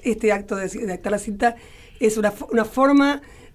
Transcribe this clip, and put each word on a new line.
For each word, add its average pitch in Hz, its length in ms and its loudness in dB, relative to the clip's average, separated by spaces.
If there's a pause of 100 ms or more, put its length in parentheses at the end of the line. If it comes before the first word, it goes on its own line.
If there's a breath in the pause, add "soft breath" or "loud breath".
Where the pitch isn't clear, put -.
este 220 280 0
acto 202 240 -4
de, 190 120 -6
de 214 260 -8
atar 196 180 -6
la 208 60 0
cinta, 226 380 -2 (440 soft breath)
es 220 160 2
una 208 160 0
fo-, - 200 -14
una 220 120 2
forma 277 560 4 (340 soft breath)